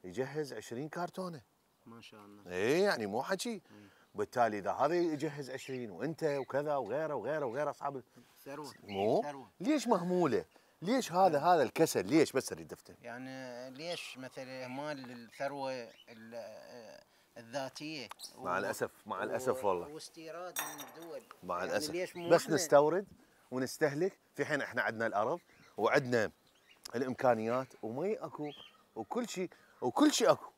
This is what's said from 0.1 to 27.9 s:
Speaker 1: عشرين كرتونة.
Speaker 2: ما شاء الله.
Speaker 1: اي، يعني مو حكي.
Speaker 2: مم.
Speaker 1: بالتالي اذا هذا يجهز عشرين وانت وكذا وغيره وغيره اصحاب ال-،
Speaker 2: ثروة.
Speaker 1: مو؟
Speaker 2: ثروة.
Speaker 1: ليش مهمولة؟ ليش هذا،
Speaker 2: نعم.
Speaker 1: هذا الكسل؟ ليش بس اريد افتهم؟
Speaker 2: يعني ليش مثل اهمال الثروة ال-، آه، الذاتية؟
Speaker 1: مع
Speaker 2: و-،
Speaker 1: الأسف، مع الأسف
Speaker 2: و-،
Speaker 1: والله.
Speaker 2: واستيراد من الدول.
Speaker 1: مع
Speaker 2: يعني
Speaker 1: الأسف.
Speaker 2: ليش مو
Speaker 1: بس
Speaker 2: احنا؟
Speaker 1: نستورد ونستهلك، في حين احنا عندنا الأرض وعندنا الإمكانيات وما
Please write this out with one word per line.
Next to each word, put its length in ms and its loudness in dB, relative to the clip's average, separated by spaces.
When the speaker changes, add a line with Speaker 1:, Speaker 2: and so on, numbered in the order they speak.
Speaker 1:
عشرين 360 -8
كرتونة. 520 -8
Speaker 2:
ما 160 -18
شاء 180 -20
الله. 320 -16
Speaker 1:
اي، 300 4
يعني 240 2
مو 180 -2
حكي. 380 -4
Speaker 2:
مم. 160 -20
Speaker 1:
بالتالي 420 2
اذا 140 -2
هذا 240 2
يجهز 540 -2
عشرين 420 -8
وانت 320 -6
وكذا 520 0
وغيره 400 -2
وغيره 540 -2
اصحاب 280 -6
ال-، 60 -8
Speaker 2:
ثروة. 280 -12
Speaker 1:
مو؟ 380 2
Speaker 2:
ثروة. 280 -8
Speaker 1:
ليش 280 2
مهمولة؟ 580 4
ليش 300 0
هذا، 280 6
Speaker 2:
نعم. 100 4
Speaker 1:
هذا 140 8
الكسل؟ 420 4
ليش 260 6
بس 200 0
اريد 220 -8
افتهم؟ 280 -18
Speaker 2:
يعني 760 -12
ليش 400 -8
مثل 240 -12
اهمال 680 -8
الثروة 640 -6
ال-، 640 -14
آه، 680 -16
الذاتية؟ 720 -8
Speaker 1:
مع 180 -2
Speaker 2:
و-، 20 2
Speaker 1:
الأسف، 340 -2
مع 180 -4
الأسف 400 0
Speaker 2:
و-، 40 4
Speaker 1:
والله. 200 2
Speaker 2:
واستيراد 720 -12
من 240 -8
الدول. 380 -14
Speaker 1:
مع 160 -2
Speaker 2:
يعني 120 -2
Speaker 1:
الأسف. 200 0
Speaker 2:
ليش 240 -4
مو 140 -6
Speaker 1:
بس 140 8
Speaker 2:
احنا؟ 120 0
Speaker 1:
نستورد 520 6
ونستهلك، 680 0
في 100 0
حين 160 0
احنا 200 -2
عندنا 260 0
الأرض 320 0
وعندنا 540 4
الإمكانيات 720 2
وما 440 -4